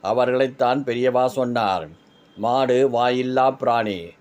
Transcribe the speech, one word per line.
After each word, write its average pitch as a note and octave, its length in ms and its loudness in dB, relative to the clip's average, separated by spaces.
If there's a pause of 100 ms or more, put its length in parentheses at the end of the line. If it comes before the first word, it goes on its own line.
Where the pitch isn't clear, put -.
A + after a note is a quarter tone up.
அவர்களைத்தான் B2+ 800 0
பெரியவா B2 420 0
சொன்னார். A#2+ 640 -2 (500)
"மாடு B2+ 520 2
வாயில்லா B2+ 680 0
பிராணி A2 500 -2 (140)